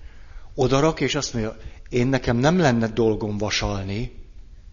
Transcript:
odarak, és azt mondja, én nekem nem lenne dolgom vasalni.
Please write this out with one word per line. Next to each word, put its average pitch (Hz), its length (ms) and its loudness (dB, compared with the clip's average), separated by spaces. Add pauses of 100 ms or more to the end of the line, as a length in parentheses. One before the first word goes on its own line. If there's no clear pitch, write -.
(560)
odarak, 139 440 4
és 139 160 0
azt 139 180 -4
mondja, 110 240 -4 (320)
én 123 180 2
nekem 127 300 2
nem 156 220 4
lenne 120 280 4
dolgom 107 500 0
vasalni. 101 720 -2 (600)